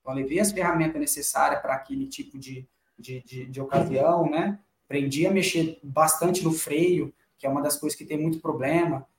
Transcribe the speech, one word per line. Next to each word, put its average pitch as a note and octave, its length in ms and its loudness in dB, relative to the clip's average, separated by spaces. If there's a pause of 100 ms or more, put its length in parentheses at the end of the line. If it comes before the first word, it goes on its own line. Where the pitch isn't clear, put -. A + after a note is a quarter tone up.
Então, C3 120 -10
eu C3+ 100 -4
levei C#3+ 180 -2
as G3+ 120 2
ferramentas D#3+ 480 0
necessárias C#3+ 600 0
pra C3 140 -2
aquele C3+ 320 -6
tipo C#3 320 -14
de, C3 280 -14 (320)
de, B2+ 240 -12
de, B2+ 240 -12
de B2+ 140 -8
ocasião, C#3 720 2
né? F#3+ 280 0 (260)
Aprendi C#3 420 0
a F#3+ 40 4
mexer E3 520 2
bastante D#3 640 2
no D#3+ 80 4
freio, D#3+ 600 2 (240)
que - 100 -6
é - 40 0
uma C#3 120 0
das C#3+ 140 0
coisas - 220 -4
que D3+ 60 -14
tem D3+ 140 -4
muito D#3+ 200 0
problema. D3 680 0 (120)